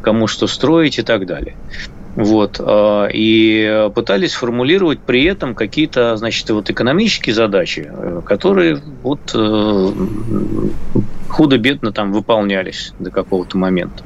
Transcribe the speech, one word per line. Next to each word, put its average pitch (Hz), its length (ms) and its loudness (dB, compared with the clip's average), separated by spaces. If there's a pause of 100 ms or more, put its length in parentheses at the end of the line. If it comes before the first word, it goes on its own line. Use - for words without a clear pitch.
кому 110 260 2
что - 200 -2
строить 160 520 2
и - 20 -4
так 110 240 0
далее. 85 300 -8 (600)
Вот, 107 460 2
э, 104 520 2
и 110 800 4
пытались 185 420 0
формулировать 139 640 0
при 127 260 2
этом 165 280 -2
какие-то, 120 640 0
значит, 107 340 -4
вот 104 200 0
экономические 131 640 0
задачи, 98 560 0
э, - 320 -6
которые 180 560 2 (240)
вот, 143 160 -4 (160)
э, 107 560 2 (1400)
худо-бедно 135 640 2
там 98 220 -2
выполнялись 101 840 0
до 87 120 -8
какого-то 92 460 -2
момента 92 480 -2